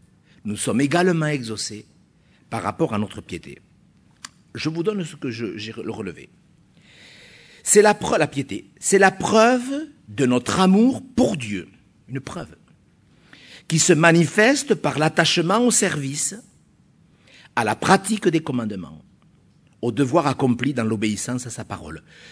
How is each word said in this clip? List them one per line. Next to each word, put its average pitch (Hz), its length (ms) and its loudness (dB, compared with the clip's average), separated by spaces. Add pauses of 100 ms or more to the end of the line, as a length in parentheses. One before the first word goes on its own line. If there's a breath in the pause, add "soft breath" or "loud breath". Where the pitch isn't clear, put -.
(440 soft breath)
nous 104 120 -4
sommes 113 240 0
également 165 460 2
exaucés 110 600 -8 (640 soft breath)
par 107 140 -6
rapport 104 300 -2
à 101 40 -2
notre 101 220 -6
piété. 80 400 -14 (960)
Je 135 140 -4
vous 165 120 -6
donne 202 220 -2
ce - 100 -12
que 143 160 -8
je, 110 260 -8
j'ai 107 140 -12
relevé. 101 600 -10 (1300 loud breath)
C'est - 180 6
la 208 140 6
pre-, 208 240 -2
la 156 80 2
piété, 135 380 -8 (160)
c'est - 180 2
la 190 140 6
preuve 240 760 2 (220)
de 107 180 0
notre 123 320 0
amour 190 420 4 (140)
pour 233 220 2
Dieu, 104 320 -8 (400)
une 131 100 -8
preuve, - 380 -12 (1120 loud breath)
qui 160 100 0
se 175 140 4
manifeste 170 840 4
par 139 240 -2
l'attachement 165 600 2
au 247 100 4
service, 151 640 -2 (1200 soft breath)
à 117 80 0
la 107 140 0
pratique 196 500 2
des 165 140 2
commandements, 101 600 -8 (800)
au 120 120 -2
devoir 139 340 0
accompli 127 480 0
dans 120 80 -2
l'obéissance 110 640 -4
à 120 40 -12
sa 113 140 -12
parole. 80 380 -12 (300 loud breath)